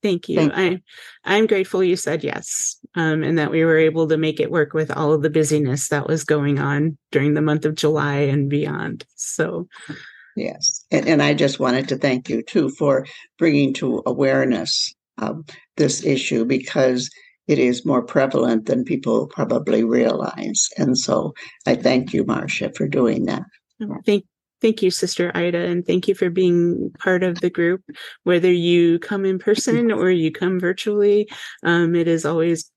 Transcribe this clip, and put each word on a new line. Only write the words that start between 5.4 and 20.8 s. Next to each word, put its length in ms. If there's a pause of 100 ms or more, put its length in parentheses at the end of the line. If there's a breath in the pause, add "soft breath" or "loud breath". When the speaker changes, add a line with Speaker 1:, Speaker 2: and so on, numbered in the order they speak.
Speaker 1:
that 200
was 180
going 340
on 380 (140)
during 220
the 80
month 220
of 120
July 400
and 340
beyond. 560 (100)
So. 540 (680 loud breath)
Speaker 3:
Yes. 540
And, 160
and 160
I 120
just 260
wanted 300
to 80
thank 320
you, 120
too, 280
for 360 (320 loud breath)
bringing 360
to 320
awareness, 920 (220)
um, 260 (320 loud breath)
this 300
issue, 400
because 640 (380 soft breath)
it 120
is 260
more 160
prevalent 640
than 200
people 420
probably 560
realize. 920
And 200